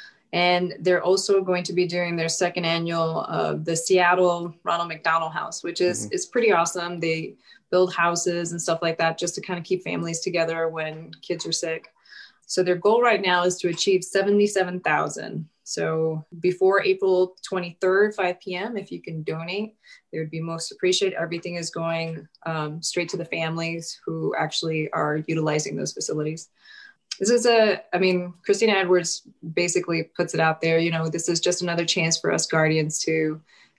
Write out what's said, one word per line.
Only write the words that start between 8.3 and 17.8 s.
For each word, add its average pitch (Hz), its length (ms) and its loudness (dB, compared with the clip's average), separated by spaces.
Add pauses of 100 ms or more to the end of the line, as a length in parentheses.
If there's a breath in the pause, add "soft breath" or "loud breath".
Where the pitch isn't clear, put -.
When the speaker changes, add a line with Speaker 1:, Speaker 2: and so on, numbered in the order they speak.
Speaker 1:
and 170 100 -6
stuff 165 180 0
like 165 180 0
that 165 200 2
just 175 160 -4
to 202 60 -8
kinda 175 220 -6
keep 180 200 -2
families 170 380 -4
together 165 480 0
when 160 420 -6 (100)
kids 170 260 -6
are 165 60 -4
sick. 160 360 -4 (580 loud breath)
So - 160 0
their 180 140 2
goal 214 260 4
right 226 180 4
now 180 220 4
is 180 160 2
to 180 100 -2
achieve 175 360 2
seventy-seven 196 760 2
thousand. 156 680 -4 (160)
So 160 600 -2 (160)
before 190 420 4
April 185 600 2
twenty-third, 185 720 0